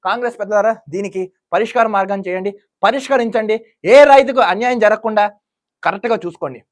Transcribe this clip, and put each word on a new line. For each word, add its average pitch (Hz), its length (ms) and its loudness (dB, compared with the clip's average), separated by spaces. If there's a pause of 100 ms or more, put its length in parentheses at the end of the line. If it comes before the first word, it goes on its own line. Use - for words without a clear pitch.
కాంగ్రెస్ 240 340 -4
పెద్దలారా, 208 340 0 (160)
దీనికి 190 340 -8 (300)
పరిష్కార 226 340 -2
మార్గం 196 400 -4
చేయండి, 190 240 -6 (320)
పరిష్కరించండి. 233 760 -2 (280)
ఏ 214 200 6
రైతుకు 269 360 4
అన్యాయం 233 380 0
జరగకుండా 214 460 0 (580)
కరెక్ట్గా 180 340 -2
చూసుకోండి. 165 440 -10 (120)